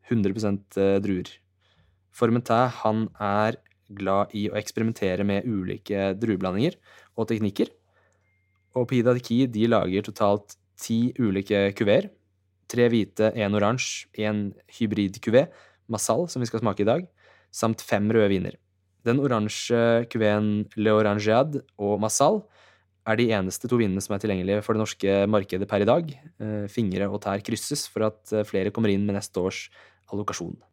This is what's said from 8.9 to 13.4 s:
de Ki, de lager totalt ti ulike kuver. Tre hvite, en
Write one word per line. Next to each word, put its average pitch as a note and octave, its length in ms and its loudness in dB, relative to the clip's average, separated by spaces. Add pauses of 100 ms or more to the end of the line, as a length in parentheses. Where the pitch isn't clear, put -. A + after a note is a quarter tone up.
de B2 80 0
Ki, B2 260 2
de A2 200 0
lager G2+ 360 2
totalt G#2 540 0 (240)
ti A#2 380 0
ulike G2 580 0
kuver. A#2 340 2 (580)
Tre A#2+ 200 2
hvite, A2 480 2
en G#2 160 0